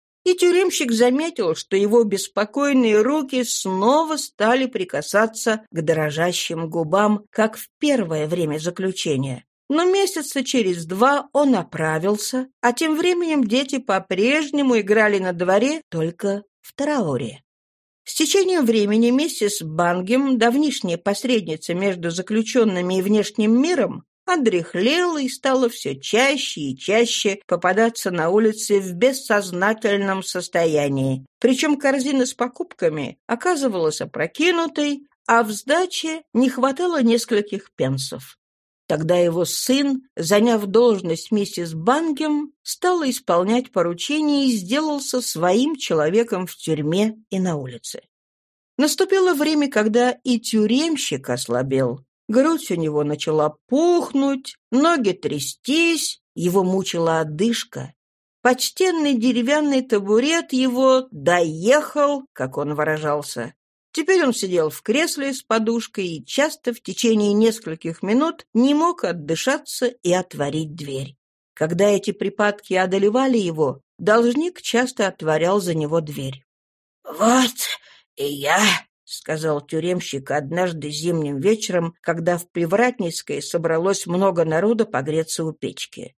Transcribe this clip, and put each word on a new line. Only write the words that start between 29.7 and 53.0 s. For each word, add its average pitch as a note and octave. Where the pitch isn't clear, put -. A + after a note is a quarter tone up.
состоянии. C#3+
Причём C4+
корзина C4+
с B3+
покупками F3
оказывалась A#3
опрокинутой, D4
а A#3
в G#3+
сдаче D#4+
не B3
хватало C#4
нескольких A3+
пенсов. -
Тогда D#3+
его F3
сын, C4+
заняв G#3
должность G3
миссис F#3
Бангем, D4
стал F4+
исполнять A3+
поручения C#4
и A#3+
сделался C#4
своим A#3
человеком F#3
в -
тюрьме E3
и F#3+
на F3+
улице. B2+
Наступило F#4
время, D4
когда A3+
и A#3+
тюремщик A3+
ослабел. B2
Грудь D4+
у F3+
него D3+